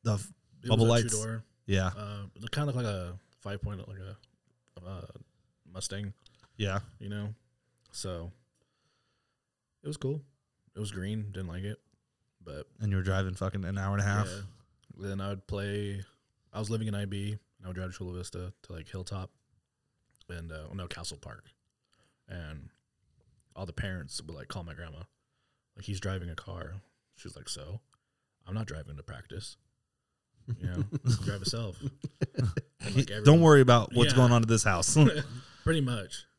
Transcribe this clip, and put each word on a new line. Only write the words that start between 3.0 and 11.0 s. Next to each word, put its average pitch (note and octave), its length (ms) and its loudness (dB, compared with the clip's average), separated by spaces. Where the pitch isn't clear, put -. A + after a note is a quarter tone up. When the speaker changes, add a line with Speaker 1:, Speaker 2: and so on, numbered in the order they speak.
Speaker 2:
five G2+ 200 -8
point, G#2 180 -6
like G2 100 -14
a, - 880 -20
uh, F#2 180 -12
Mustang. G2 400 -8
Speaker 1:
Yeah. G2 220 0
Speaker 2:
You G2 80 -10
know? G#2 260 -6
So, F2 400 -8
it D3 60 -10
was D3 80 -8
cool. C#3+ 240 -4
It G#2 40 -8
was G#2 120 -6
green. G#2 400 -6